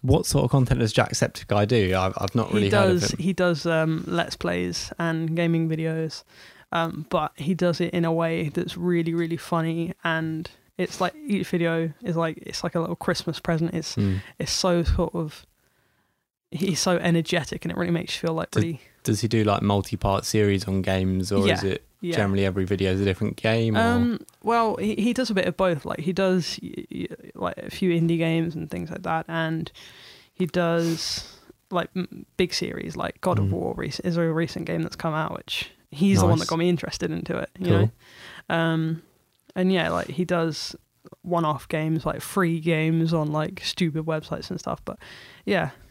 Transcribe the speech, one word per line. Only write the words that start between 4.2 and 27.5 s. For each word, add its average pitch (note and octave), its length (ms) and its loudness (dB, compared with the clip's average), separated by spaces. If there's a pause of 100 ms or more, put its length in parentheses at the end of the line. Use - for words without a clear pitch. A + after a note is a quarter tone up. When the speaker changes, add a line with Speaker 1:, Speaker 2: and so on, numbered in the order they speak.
Speaker 2:
Plays - 640 -4
and E3 380 -2
gaming E3 320 2
videos, D#3+ 560 -4 (480)
um, E3 360 -2
but D#3 280 -2
he D#3 180 0
does F3 260 0
it E3+ 140 -2
in E3+ 100 2
a E3 80 2
way E3 360 0
that's F3 280 -4
really, E3+ 380 0
really E3+ 220 -2
funny, E3 680 -2
and D#3+ 480 -2 (260)
it's - 240 -4
like A#3+ 140 0 (120)
each F#3+ 220 0
video E3 440 0 (100)
is E3 140 -2
like, D#3+ 220 0
it's - 260 -10
like F3 100 -4
a F3 60 2
little E3+ 160 -2
Christmas - 420 -2
present. E3 360 0
It's, D#3 200 -4
Speaker 1:
Hmm. G2 220 2 (240)
Speaker 2:
it's - 120 -4
so F3 300 2
sort E3 320 2
of, D#3+ 320 -6 (1040)
he's E3+ 300 -2
so F3+ 160 2
energetic, E3+ 680 0
and E3+ 80 -2
it - 60 -6
really F3 140 0
makes - 240 -2
you - 100 -4
feel E3 80 0
like D#3+ 160 -4
Speaker 1:
Does G#2+ 120 2
Speaker 2:
really E3 180 -2 (240)
Speaker 1:
does G#2+ 160 0
he A2+ 80 0
do, A2 160 4
like, G2+ 160 4
multi-part G2+ 640 2
series G2+ 420 2
on F#2+ 140 0
games, F#2 500 0
or G2+ 160 2
is - 160 2
Speaker 2:
Yeah, F#2+ 100 0
Speaker 1:
it - 120 -6 (160)
Speaker 2:
yeah. E3+ 160 -2
Speaker 1:
generally G2 300 2
every F#2+ 180 0
video F#2+ 260 2
is F#2+ 120 2
a - 20 2
different G2 320 0
game? A2+ 400 2
Or? - 40 2
Speaker 2:
Um, A#3+ 400 2 (220)
well, A3+ 340 2
he, G#3 180 -2
he A3 180 0
does B3+ 160 -2
a A3 60 -2
bit F#3+ 120 2
of F3+ 120 -4
both. F3+ 260 2
Like, - 160 -6
he E3 140 -2
does F#3 480 2
y-, - 280 -10
y-, - 160 -6 (280)
like, - 240 -6